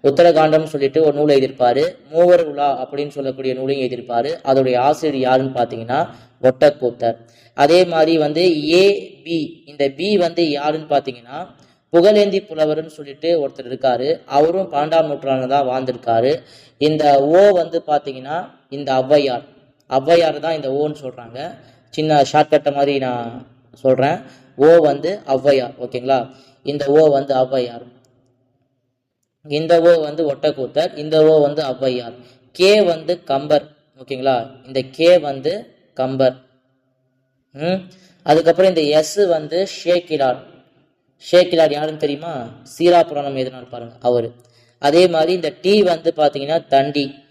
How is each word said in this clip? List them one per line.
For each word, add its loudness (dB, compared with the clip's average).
உத்தரகாண்டம் 4
சொல்லிட்டு -2
ஒரு 2
நூல் 0
எழுதியிருப்பாரு. 2
மூவர் 4
உலா -4
அப்படின்னு -8
சொல்லக்கூடிய -6
நூலையும் -4
எழுதியிருப்பாரு. -4
அதோடைய 2
ஆசிரியர் 0
யாருன்னு 0
பாத்தீங்கன்னா, -6
ஒட்டக்கூத்தர். 0
அதே 4
மாதிரி 0
வந்து 0
ஏ 4
பி, -8
இந்த -4
பி -4
வந்து -2
யாருன்னு -4
பாத்தீங்கன்னா, -6
புகழேந்தி 4
புலவர்னு -4
சொல்லிட்டு -4
ஒருத்தர் -12
இருக்காரு. -2
அவரும் 0
பன்னெண்டாம் 0
நூற்றாண்டுல -4
தான் 0
வாழ்ந்திருக்காரு. -2
இந்த 2
ஓ 6
வந்து -2
பாத்தீங்கன்னா, -4
இந்த -6
ஔவையார், 0
ஔவையார் 2
தான் -4
இந்த -6
ஓன்னு -4
சொல்றாங்க. -16
சின்ன 2
ஷார்ட்கட்டை 2
மாதிரி 0
நான் -6
சொல்றேன். 0
ஓ 8
வந்து 0
ஔவையார். 0
ஓகேங்களா? -2
இந்த -6
ஓ 6
வந்து -2
ஔவையார். -4
இந்த -2
ஓ 4
வந்து -6
ஒட்டக்கூத்தர், -4
இந்த -6
ஓ 6
வந்து -2
ஔவையார். -6
கே 2
வந்து -2
கம்பர். -2
ஓகேங்களா? -4
இந்த -6
கே 2
வந்து -4
கம்பர். -2
ம். -4
அதுக்கப்புறம் 4
இந்த -2
எஸ் -4
வந்து -4
ஷேக்கிலார். -2
ஷேக்கிலார் 4
யாருன்னு -6
தெரியுமா? -6
சீரா 4
புராணம் -6
எழுதினார் -8
பாருங்க, -16
அவரு. -2
அதே 4
மாதிரி 0
இந்த -4
டி 2
வந்து 0
பாத்தீங்கன்னா -2
தண்டி. 0